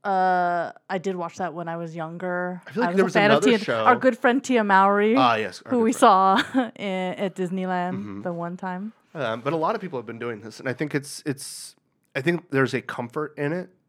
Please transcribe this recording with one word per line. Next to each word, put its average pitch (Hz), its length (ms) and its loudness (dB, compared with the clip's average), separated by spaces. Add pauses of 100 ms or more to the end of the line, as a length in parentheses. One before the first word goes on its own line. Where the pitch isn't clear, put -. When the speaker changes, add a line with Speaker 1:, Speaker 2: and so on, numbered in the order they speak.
Speaker 1:
uh, 180 680 2 (180)
I 190 80 -4
did 185 180 -4
watch 170 220 -8
that 175 160 -4
when 165 140 -8
I 165 100 -6
was 165 180 -8
younger. 180 680 -6
Speaker 2:
I - 60 -18
feel 190 100 -2
like 175 60 2
Speaker 1:
I 175 60 -2
was - 20 -4
Speaker 2:
there 190 80 4
Speaker 1:
a - 20 4
Speaker 2:
was 180 80 -4
Speaker 1:
fan 208 160 4
of 226 80 6
Speaker 2:
another 226 140 4
Speaker 1:
Teen-, 220 80 4
Speaker 2:
show. 117 260 -2
Speaker 1:
our 240 100 8
good 240 220 2
friend 247 260 2
Tia 233 200 2
Mowry, 202 520 4
Speaker 2:
Ah, 247 200 4
yes, 104 280 -6
our - 60 -18
Speaker 1:
who 254 80 0
Speaker 2:
good 226 60 2
Speaker 1:
we 220 100 4
Speaker 2:
friend. - 60 -6
Speaker 1:
saw 190 420 6 (300)
<laughs> - 40 -
in, 185 440 -4
at 190 160 -4
Disneyland 185 640 -4
Speaker 2:
Mm-hmm. 202 260 -10
Speaker 1:
the 175 100 -6
one 170 240 -8
time. 185 360 -8 (200)
Speaker 2:
Um, 120 280 -4
but 139 120 -2
a 165 40 -2
lot 175 180 0
of 202 60 -8
people 151 180 -8
have 110 80 -10
been 117 100 -12
doing 117 240 -8
this, 113 180 -16
and - 80 -6
I 127 60 -2
think 147 220 -4
it's, 139 300 -6
it's, - 500 -8 (400)
I 135 60 -4
think 170 280 -2
there's 135 240 0
a 120 80 -2
comfort 139 560 -8
in 147 160 -4
it 180 160 -8 (200)